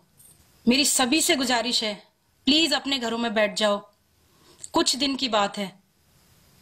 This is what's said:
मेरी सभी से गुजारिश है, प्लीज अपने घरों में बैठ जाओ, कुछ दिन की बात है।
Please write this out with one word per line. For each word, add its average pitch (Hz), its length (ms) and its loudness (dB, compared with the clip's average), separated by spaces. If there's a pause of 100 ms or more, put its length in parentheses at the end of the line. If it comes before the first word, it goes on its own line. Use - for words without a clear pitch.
(680)
मेरी 269 180 4
सभी 269 360 2
से 339 140 2
गुजारिश 247 480 0
है, 214 100 -4 (520)
प्लीज 302 280 2
अपने 277 260 -2
घरों 233 180 -4
में 233 160 -4
बैठ 208 240 0
जाओ, 208 200 0 (960)
कुछ 330 220 0
दिन 277 200 -2
की 254 140 -4
बात 202 280 0
है। 196 220 -10 (840)